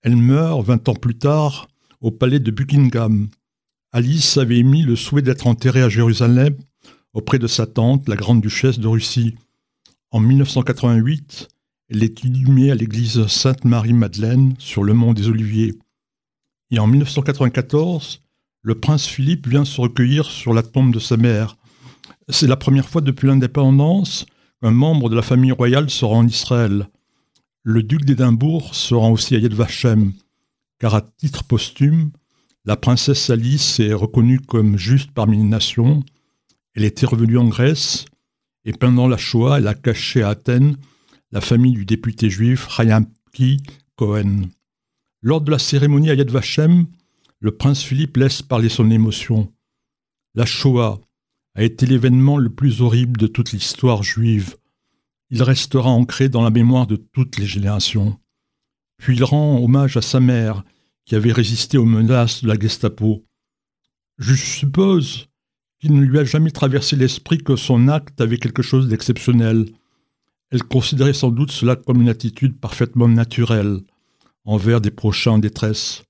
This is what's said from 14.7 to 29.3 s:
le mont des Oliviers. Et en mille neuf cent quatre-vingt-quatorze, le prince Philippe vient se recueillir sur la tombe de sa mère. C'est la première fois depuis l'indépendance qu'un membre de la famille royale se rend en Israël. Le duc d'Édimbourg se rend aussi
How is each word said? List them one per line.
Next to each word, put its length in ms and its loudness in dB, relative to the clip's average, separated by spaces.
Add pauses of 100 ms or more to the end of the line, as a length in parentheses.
le 100 2
mont 200 2
des 140 -2
Oliviers. 460 -2 (960)
Et 80 0
en 80 2
mille 120 4
neuf 100 -2
cent 120 -4
quatre-vingt-quatorze, 1000 -4 (400)
le 140 -4
prince 320 -2
Philippe 400 -4
vient 180 2
se 140 -8
recueillir 460 0
sur 280 -4
la 100 2
tombe 300 0
de 60 -2
sa 160 -2
mère. 420 0 (680)
C'est 200 0
la 100 2
première 320 0
fois 120 -2
depuis 260 -2
l'indépendance 1000 2 (360)
qu'un 100 2
membre 380 2
de 60 0
la 60 0
famille 320 2
royale 360 0
se 160 -4
rend 140 2
en 80 4
Israël. 600 -2 (760)
Le 200 0
duc 220 -2
d'Édimbourg 720 0
se 180 -4
rend 180 2
aussi 240 0